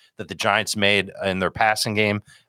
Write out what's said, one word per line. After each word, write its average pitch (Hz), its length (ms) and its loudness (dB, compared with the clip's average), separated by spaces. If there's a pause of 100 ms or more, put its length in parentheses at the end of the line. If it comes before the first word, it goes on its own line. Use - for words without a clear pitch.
(160)
that 104 120 -12
the 98 60 -10
Giants 104 420 0
made 101 340 2 (120)
in 95 180 0
their 90 100 0
passing 110 420 0
game. 104 300 0 (260)